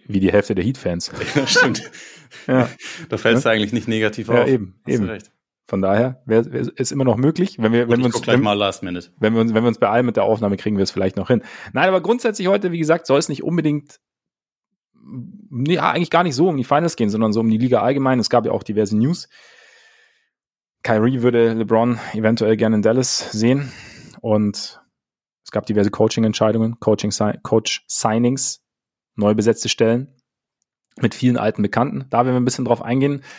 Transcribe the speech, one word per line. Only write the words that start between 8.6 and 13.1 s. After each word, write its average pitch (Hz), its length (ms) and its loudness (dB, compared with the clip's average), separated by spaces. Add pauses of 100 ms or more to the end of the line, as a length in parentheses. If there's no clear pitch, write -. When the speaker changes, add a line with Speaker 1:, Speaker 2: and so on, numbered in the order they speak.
Speaker 2:
Minute. 87 360 -8
Speaker 1:
wenn 110 140 2
wir 113 80 2
uns, 113 140 0
wenn 110 100 4
wir 123 40 4
uns 110 100 -2
beeilen 117 260 2
mit 117 120 -2
der 123 80 2
Aufnahme, 104 340 0
kriegen 107 180 -2
wir 98 60 2
es 92 80 0
vielleicht 95 260 -2
noch 95 120 -6
hin. 120 140 0 (300)
Nein, 160 160 2
aber 185 140 2
grundsätzlich 214 460 -2
heute, 196 220 0
wie 170 80 -6
gesagt, 160 280 0
soll 139 120 2